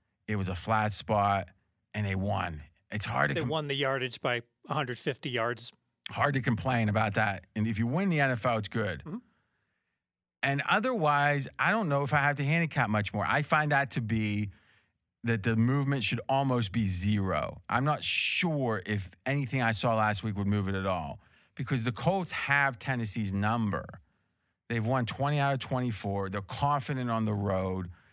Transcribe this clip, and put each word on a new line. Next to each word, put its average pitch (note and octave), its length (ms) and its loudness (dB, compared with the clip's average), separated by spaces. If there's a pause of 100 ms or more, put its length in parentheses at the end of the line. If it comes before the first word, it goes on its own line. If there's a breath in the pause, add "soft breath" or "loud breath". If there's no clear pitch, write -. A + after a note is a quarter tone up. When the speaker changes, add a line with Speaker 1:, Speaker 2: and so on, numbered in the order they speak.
(260)
Speaker 1:
It G#2+ 100 -2
was F#2+ 120 -2
a F2+ 60 -2
flat G#2+ 380 0
spot, G2+ 560 0 (460)
and G#2+ 120 0
they G2 80 0
won. F#2 480 -2 (280)
It's G#2 140 -4
hard B2+ 260 0
to C#3 40 -2
Speaker 2:
They E3 60 0
Speaker 1:
com- A#2+ 80 -2
Speaker 2:
won D3+ 200 -2
the C#3 60 -2
yardage C3+ 460 -2
by A#2+ 220 0 (260)
a C#3+ 60 -2
hundred B2+ 240 -2
fifty - 320 -4
yards. A#2+ 420 -2 (380)
Speaker 1:
Hard C#3 240 2
to C3 60 2
complain A#2 480 2
about G#2 260 0
that. G#2 320 0 (100)
And A2 100 0
if A2 120 -2
you A#2 80 2
win F3 240 0
the D#3 100 2
N C3+ 100 2
F A#2+ 160 -4
L, A#2 120 2
it's G#2 100 -4
good. F#2 360 -4
Speaker 2:
Mm-hmm. D#3+ 120 -10 (1300)
Speaker 1:
And C#3 260 0
otherwise, D3 800 2 (100)
I C#3+ 120 2
don't G#3 180 0
know C#3+ 140 2
if C#3 100 -2
I D3+ 60 4
have C#3+ 180 2
to C#3+ 80 -2
handicap C#3 460 2
much G#2 220 2
more. G#2 140 0
I B2+ 160 2
find D3+ 300 2
that C#3 200 2
to C3 80 -2
be G#2 500 0 (720 soft breath)
that A2+ 180 0
the A2+ 140 2
movement C3+ 480 4
should - 240 -2
almost C3 420 2
be A2 160 0
zero. F#2+ 840 0
I'm B2 160 2
not D3 200 0
sure B2+ 800 0
if G2+ 240 -2 (160)
anything C3+ 360 0
I A2+ 100 2
saw A2+ 240 2
last G#2+ 260 2
week G#2+ 140 -4
would G2+ 100 0
move G2+ 220 2
it G2 80 0
at F#2+ 100 -2
all E2 340 -4 (360 soft breath)
because B2+ 260 -2
the A#2 100 -2
Colts F3+ 380 0
have C#3 480 0
Tennessee's A2 540 -2
number. G#2 680 -2 (680)
They've A#2 160 -2
won B2 220 2
twenty C#3+ 320 -2
out C#3 160 2
of B2+ 60 -2
twenty-four. G2+ 680 -2
They're G2 140 -4
confident C#3 680 -2
on A2+ 140 0
the G#2+ 100 2
road. F#2+ 560 0 (220 soft breath)